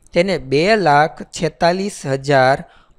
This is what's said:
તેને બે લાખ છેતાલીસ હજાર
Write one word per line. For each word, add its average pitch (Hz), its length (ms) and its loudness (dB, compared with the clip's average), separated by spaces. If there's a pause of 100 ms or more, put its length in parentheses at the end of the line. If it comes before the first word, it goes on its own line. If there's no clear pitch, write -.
(140)
તેને 175 240 0
બે 143 380 0
લાખ 156 480 0
છેતાલીસ 180 840 -4
હજાર 135 580 0 (360)